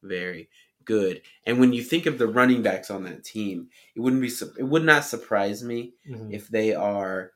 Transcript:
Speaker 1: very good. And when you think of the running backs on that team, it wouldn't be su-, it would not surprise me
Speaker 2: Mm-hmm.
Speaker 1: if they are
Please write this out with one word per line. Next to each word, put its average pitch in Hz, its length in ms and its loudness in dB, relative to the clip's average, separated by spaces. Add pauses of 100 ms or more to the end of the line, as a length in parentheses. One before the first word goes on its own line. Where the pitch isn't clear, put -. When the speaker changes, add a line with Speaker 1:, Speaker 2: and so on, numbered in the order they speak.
Speaker 1:
very 90 480 -8 (360)
good. 98 380 0 (220)
And 120 140 0
when 127 140 8
you 120 100 -2
think 165 240 0
of 139 120 -2
the 117 100 2
running 123 340 4
backs 95 260 -2
on 98 140 -8
that 90 220 -14
team, 95 440 -8 (280)
it 110 40 -8
wouldn't 127 220 2
be 123 60 -2
su-, - 280 -8
it - 60 -6
would 151 220 2
not 147 200 6
surprise 101 600 -2
me 120 300 -8 (140)
Speaker 2:
Mm-hmm. 110 240 -12
Speaker 1:
if 104 160 -10
they 110 240 2
are 95 640 -2